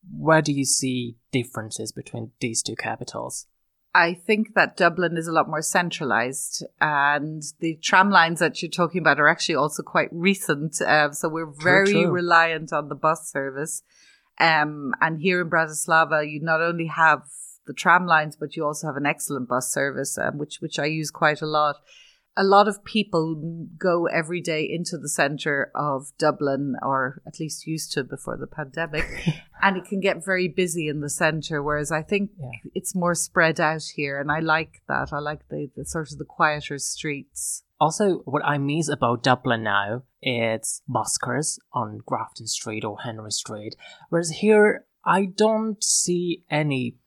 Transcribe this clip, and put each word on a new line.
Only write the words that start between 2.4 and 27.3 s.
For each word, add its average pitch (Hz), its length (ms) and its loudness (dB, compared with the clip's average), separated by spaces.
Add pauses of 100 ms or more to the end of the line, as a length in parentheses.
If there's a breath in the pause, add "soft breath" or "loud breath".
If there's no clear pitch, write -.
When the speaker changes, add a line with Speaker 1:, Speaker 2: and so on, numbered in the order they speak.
Speaker 1:
these 113 220 -4
two 117 140 -8
capitals? - 680 -8 (480)
Speaker 2:
I 175 200 4
think 214 400 0
that 170 220 2
Dublin 170 400 2
is 160 100 -4
a 170 60 -4
lot 156 160 2
more 156 140 -2
centralized, 139 1000 -2 (180)
and 147 640 0 (160)
the 165 240 -4
tram 196 280 4
lines 170 280 6
that - 240 0
you're 160 80 -6
talking 175 300 0
about 147 180 4
are 147 100 6
actually 165 280 2
also 147 260 0
quite - 300 0
recent. 165 680 0
Uh, 147 300 4
so 156 180 -6
we're 160 180 -6
Speaker 1:
True, 147 160 -16
Speaker 2:
very 196 300 6
Speaker 1:
true. 196 180 4
Speaker 2:
reliant 165 600 2
on 147 160 -2
the 147 60 -6
bus 160 340 0
service. 139 540 -4 (580 soft breath)
Um, 151 600 2
and 160 200 0
here 180 200 2
in 165 100 -4
Bratislava, 160 800 2
you 151 100 -8
not 160 200 0
only 170 260 0
have 156 360 4 (440)
the 143 60 -12
tram 180 340 4
lines, 156 300 2
but 147 200 -10
you 160 80 -4
also 151 220 -4
have 139 100 -4
an 143 100 -2
excellent 143 420 -4
bus 127 240 -2
service, 139 440 -2
um, - 220 -2
which, 147 220 -8
which - 180 -6
I 143 60 -2
use 156 260 -2
quite - 320 2
a 160 40 -4
lot. 151 300 2 (600 soft breath)
A 196 80 2
lot 196 240 8
of 202 160 -6
people 165 840 -2 (120)
go 175 280 2
every 165 340 -2
day 156 220 -2
into 170 340 -6
the 147 120 -10
centre 143 680 0
of 143 320 -4 (120)
Dublin, 139 640 0
or 131 440 -2
at - 140 -18